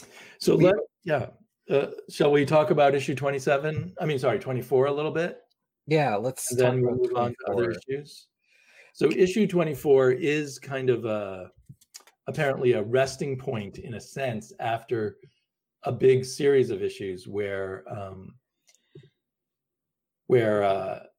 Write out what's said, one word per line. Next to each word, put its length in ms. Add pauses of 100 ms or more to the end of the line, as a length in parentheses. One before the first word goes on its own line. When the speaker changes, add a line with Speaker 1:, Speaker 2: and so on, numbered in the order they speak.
(380)
Speaker 1:
So 180
Speaker 2:
we 80
Speaker 1:
let, 100 (300)
yeah. 220 (440)
Uh, 200 (180)
shall 220
we 160
talk 240
about 240
issue 200
twenty-seven? 880
I 60
mean, 120
sorry, 200
twenty-four 480
a 60
little 180
bit? 300 (460)
Speaker 2:
Yeah, 300
let's 340
Speaker 1:
And 100
then 220
Speaker 2:
talk 0
Speaker 1:
we'll 120
Speaker 2:
about 140
Speaker 1:
move 80
on 140
to 220
other 200
Speaker 2:
twenty-four. 180
Speaker 1:
issues. 360 (680)
So 160
issue 360
twenty-four 680
is 460
kind 300
of 160
a, 460 (760)
apparently 460
a 100
resting 560
point 400
in 160
a 60
sense 500 (100)
after 580 (640)
a 100
big 320
series 460
of 120
issues 460
where, 600
um, 440 (1900)
where, 340
uh, 380 (180)